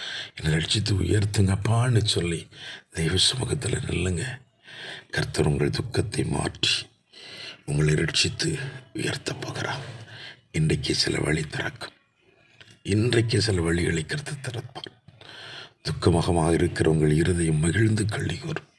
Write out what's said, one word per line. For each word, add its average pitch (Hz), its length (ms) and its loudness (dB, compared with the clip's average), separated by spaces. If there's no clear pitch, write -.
என்னை 78 180 0
ரட்சித்து 98 400 0
உயர்த்துங்கப்பான்னு" 104 1080 4
சொல்லி 85 440 0
தெய்வ 82 240 0
சமூகத்துல - 680 0
நில்லுங்க. 87 440 -2
கர்த்தர் - 380 0
உங்கள் 73 220 2
துக்கத்தை - 540 -2
மாற்றி - 520 0
உங்களை 76 280 2
ரட்சித்து - 560 0
உயர்த்தப் - 480 -6
போகிறார். - 440 -8
இன்றைக்கு 78 440 0
சில - 240 0
வழி 76 220 2
திறக்கும். - 540 -8
இன்றைக்கு 110 580 2
சில 92 200 2
வழிகளை 82 440 2
கர்த்தர் - 380 -8
திறப்பார். - 480 -10
துக்கமுகமாக 85 720 2
இருக்கிற 80 360 2
உங்கள் 78 240 4
இருதயம் 82 460 2
மகிழ்ந்து 104 460 2
களி - 320 -2
கூரும். - 320 -8